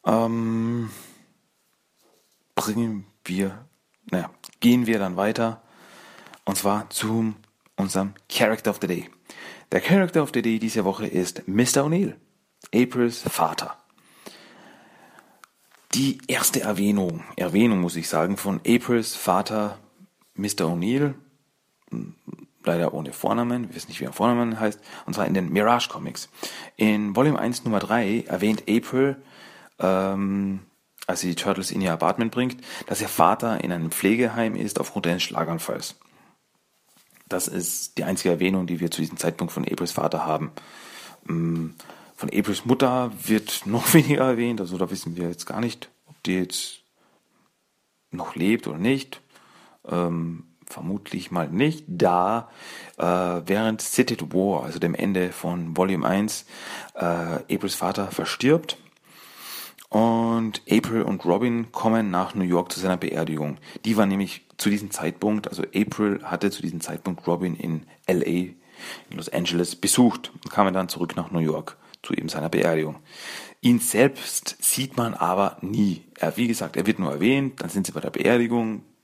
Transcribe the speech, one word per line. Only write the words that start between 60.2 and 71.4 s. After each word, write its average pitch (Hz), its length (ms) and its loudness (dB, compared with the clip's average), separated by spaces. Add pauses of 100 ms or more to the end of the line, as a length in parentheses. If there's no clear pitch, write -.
April 113 340 2
und 98 200 -2
Robin 117 480 2
kommen 110 400 2
nach 92 240 0
New 98 80 0
York 87 300 2
zu - 80 -6
seiner 92 160 2
Beerdigung. 78 600 -2 (280)
Die 110 100 2
war 104 100 6
nämlich 98 400 -2 (120)
zu - 120 2
diesem 101 220 -2
Zeitpunkt, 104 560 -2
also - 160 -6
April 101 600 0
hatte 98 280 0
zu - 100 -10
diesem 82 200 -6
Zeitpunkt 82 460 -6
Robin 87 280 0
in 80 300 -4 (220)
L 92 160 2
A, - 20 0
in 90 320 -2 (540)
Los - 180 -10
Angeles 87 460 -2
besucht - 580 2
und - 160 -14
kam 95 240 2
dann 92 160 -2
zurück 85 260 -4
nach 85 160 -6
New 87 80 0
York 78 380 -2 (260)